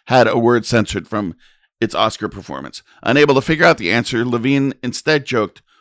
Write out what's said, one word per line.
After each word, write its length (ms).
had 200
a 120
word 260
censored 420
from 280
its 140
Oscar 340
performance. 540
Unable 320
to 40
figure 240
out 140
the 140
answer, 320
Levine 580
instead 420
joked, 380